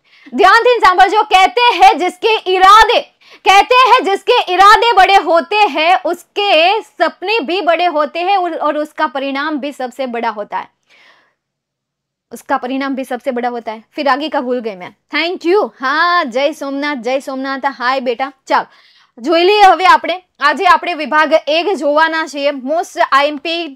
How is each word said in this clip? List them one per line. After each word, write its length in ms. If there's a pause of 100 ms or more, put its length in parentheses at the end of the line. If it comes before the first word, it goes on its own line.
(340)
ધ્યાનથી 440
સાંભળજો. 460
કહેતે 380 (160)
હૈ 200
જિસકે 540
ઇરાદે, 500 (440)
કહેતે 300 (140)
હૈ 160
જિસકે 480
ઇરાદે 380
બડે 240
હોતે 500
હૈ, 300 (100)
ઉસકે 760
સપને 580
ભી 220
બડે 260
હોતે 360
હૈ 120
ઓર, 180
ઓર 260
ઉસકા 280
પરિણામ 520
ભી 120
સબસે 340
બડા 240
હોતા 280
હૈ. 80 (1700)
उसका 260
परिणाम 380
भी 80
सबसे 280
बड़ा 180
होता 220
है. 120 (120)
फिर 120
आगे 220
का 120
भूल 180
गई 160
मैं. 140 (260)
Thank 360
you. 180 (120)
हाँ, 440
जय 280
सोमनाथ, 420
जय 240
सोमनाथ. 460
हाय 340
बेटा. 320 (160)
ચાલો, 180 (540)
જોઈ 240
લઈએ 180
હવે 240
આપણે. 380 (160)
આજે 260
આપણે 280
વિભાગ 400 (140)
એક 280
જોવાના 520
છીએ, 240
most 480 (120)
આઈ 160
એમ 100
પી 380